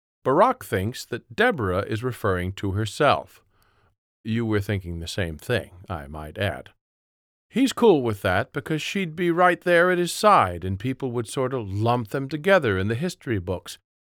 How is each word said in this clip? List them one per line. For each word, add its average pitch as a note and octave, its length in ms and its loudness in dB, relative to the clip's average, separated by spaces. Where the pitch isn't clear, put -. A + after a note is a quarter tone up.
Barak G#3 380 2
thinks - 440 -4
that A#2 280 -10
Deborah A#2 540 0
is A2+ 160 -6
referring F#2+ 500 -2
to G2 180 -4
herself. G#2+ 680 0
You A2+ 220 -2
were G#2+ 160 0
thinking F2+ 380 -4
the E2 100 -8
same E2 300 -4
thing, G2+ 320 -4
I D2+ 180 -8
might D#2 300 -14
add. F2+ 320 -4
He's B3 240 0
cool F3+ 300 6
with A2 180 -2
that G2 320 0
because D3+ 300 -4
she'd F3 340 -6
be F3 140 0
right F3 320 4
there F3 280 6
at F3+ 60 2
his F3 160 -2
side F#2+ 540 4
and F#2+ 120 -2
people C3 340 -4
would A#2+ 160 -4
sort B2+ 260 -4
of G#2+ 180 -6
lump A2+ 360 0
them C#3 200 -4
together D3 480 2
in F#2+ 120 0
the A2+ 60 0
history B2+ 440 -4
books, F2+ 400 -8